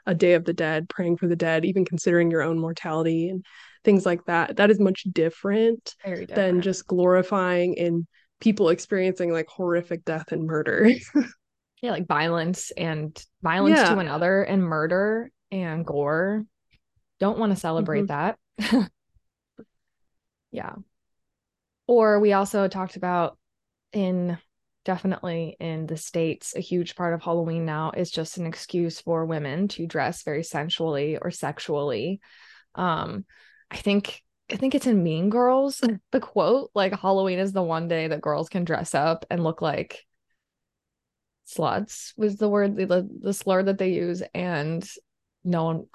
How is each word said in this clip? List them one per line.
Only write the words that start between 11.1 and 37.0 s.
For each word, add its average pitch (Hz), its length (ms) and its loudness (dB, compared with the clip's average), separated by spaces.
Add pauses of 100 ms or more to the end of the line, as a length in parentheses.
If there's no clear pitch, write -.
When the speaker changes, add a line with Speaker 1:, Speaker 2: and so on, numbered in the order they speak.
Speaker 2:
Yeah, 240 100 -4
like, 170 140 -4
violence 170 640 -2
and 156 380 -6 (320)
violence 196 420 4
to - 80 -
Speaker 1:
Yeah. 196 80 2
Speaker 2:
another 170 420 2
and 190 200 0
murder 180 680 0 (200)
and 170 360 -4
gore. 160 580 0 (760)
Don't 196 180 0
wanna 208 180 2
celebrate 160 540 -2
Speaker 1:
Mm-hmm. 156 240 -2 (240)
Speaker 2:
that. 214 340 2
<laughs> - 0 - (1600)
Yeah. - 220 -12 (1120)
Or 220 340 6
we 208 140 6
also 196 340 2
talked 190 280 -6
about 180 420 -2 (540)
in, 185 440 0 (480)
definitely 175 760 -4
in 160 260 -6
the 165 100 -6
States, - 600 -4
a - 40 -6
huge 175 360 -4
part 175 180 -2
of 165 80 -8
Halloween 165 420 -2
now 156 320 -4
is 170 140 -4
just - 260 -8
an 175 100 -6
excuse 165 540 -6
for 165 240 -2
women 160 440 -4
to 170 180 -8
dress 156 360 -4
very 156 220 -4
sensually 151 720 -4
or 175 120 -6
sexually. 147 880 -4 (540)
Um, 180 500 -4 (460)
I - 60 -12
think, - 460 -2 (300)
I 214 40 -8
think 262 180 -2
it's 277 120 0
in 214 160 4
Mean 170 280 0
Girls, 254 520 2 (140)
<laughs> - 160 -16
the 262 80 2
quote, 214 540 0
like, 190 240 0
"Halloween 190 400 2